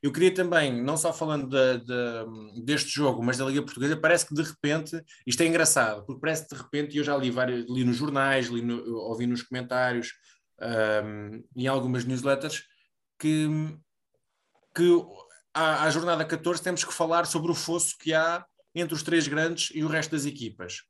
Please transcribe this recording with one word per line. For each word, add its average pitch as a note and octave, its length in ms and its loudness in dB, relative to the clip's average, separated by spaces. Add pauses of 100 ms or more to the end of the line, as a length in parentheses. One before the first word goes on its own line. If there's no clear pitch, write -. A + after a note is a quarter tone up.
Eu C#3+ 100 0
queria F3+ 220 4
também, D#3+ 480 2
não D3 160 0
só D#3+ 160 0
falando D3+ 340 -2
da, B2+ 300 4
da, A#2+ 480 -4 (360)
deste C3+ 280 0
jogo, B2+ 340 0
mas B2 140 0
da C3+ 80 0
Liga C#3 160 0
Portuguesa, C#3+ 340 -2
parece E3 300 4
que D3+ 80 -10
de D3+ 80 0
repente, D#3 600 -4 (240)
isto A#2+ 160 0
é E3 40 4
engraçado, B2+ 580 2
porque C3 160 -12
parece D#3 260 -2
que - 80 -16
de C3 60 -14
repente, D3 340 -6
e D3 40 0
eu D3 60 0
já C#3+ 120 0
li C3 140 0
vários, B2 400 0
li B2+ 140 0
nos A#2+ 120 4
jornais, C3+ 520 2
li A#2 120 -2
no, A#2+ 240 -4 (120)
ouvi A2+ 300 -4
nos B2 160 0
comentários, B2 680 -2 (520)
ahm, G#2+ 800 -2 (160)
em B2+ 100 -2
algumas B2+ 380 0
newsletters, C#3 600 -2 (540)
que, D#3 300 2 (1300)
que F3 160 6 (640)
à, D#3 300 4
à D#3 60 4
jornada E3 340 2
catorze E3 380 -2
temos F3+ 220 -2
que - 80 -10
falar E3 340 2
sobre E3 240 -2
o E3 40 2
fosso - 440 -2
que D#3+ 140 -4
há E3 320 2 (300)
entre E3+ 200 -2
os D3+ 80 -6
três D#3+ 260 2
grandes D#3+ 460 -2
e D#3 100 -2
o D#3+ 40 0
resto D#3 220 -2
das C#3+ 160 -2
equipas. A2 640 -8